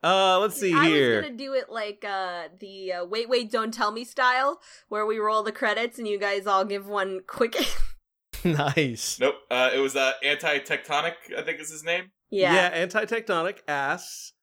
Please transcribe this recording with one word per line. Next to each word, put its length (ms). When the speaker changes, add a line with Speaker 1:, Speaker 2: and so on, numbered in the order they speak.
Speaker 1:
Uh, 380
let's 180
see 160
Speaker 2:
I 140
Speaker 1:
here. 300
Speaker 2:
was 80
gonna 100
do 160
it 180
like, 340
uh, 440
the, 340
uh, 120
Wait, 240
Wait, 240
Don't 200
Tell 200
Me 120
style, 560
where 180
we 120
roll 260
the 80
credits 460
and 100
you 100
guys 300
all 160
give 240
one 360
quick 300
<laughs> 100
Speaker 3:
<laughs> 320
Nice. 760
Speaker 4:
Nope. 160
Uh, 240
it 60
was, 160
uh, 200
Anti-Tectonic, 920
I 40
think 180
is 100
his 140
name. 260
Speaker 2:
Yeah. 220
Speaker 1:
Yeah, 180
Anti-Tectonic 880
asks 640